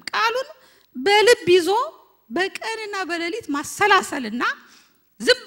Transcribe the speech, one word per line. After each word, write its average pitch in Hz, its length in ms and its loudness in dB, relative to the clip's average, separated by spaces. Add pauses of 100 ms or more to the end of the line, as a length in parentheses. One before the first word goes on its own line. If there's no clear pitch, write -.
ቃሉን 466 400 -4 (480)
በልብ 392 540 4
ይዞ 349 200 4 (600)
በቀንና 403 640 -6 (100)
በሌሊት 339 420 -6
ማሰላሰልና 294 960 0 (760)
ዝም 415 280 2